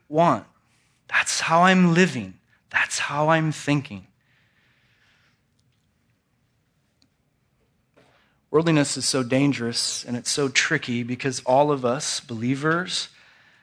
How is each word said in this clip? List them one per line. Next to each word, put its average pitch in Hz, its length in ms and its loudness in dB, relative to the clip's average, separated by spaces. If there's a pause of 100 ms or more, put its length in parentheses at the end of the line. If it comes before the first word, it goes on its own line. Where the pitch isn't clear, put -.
want. 151 360 2 (640)
That's - 320 -2
how 165 220 2
I'm 185 300 6
living. 131 420 0 (360)
That's - 300 -2
how 151 300 -2
I'm 160 200 2
thinking." 135 560 -4 (4000)
Worldliness 156 480 2
is 123 80 -6
so 131 180 0
dangerous 120 840 -2
and 123 120 -8
it's 113 140 -6
so 143 180 -2
tricky 131 540 -2
because 123 380 -6
all 143 300 2
of 135 140 -2
us, 127 360 -2
believers 139 880 -4 (520)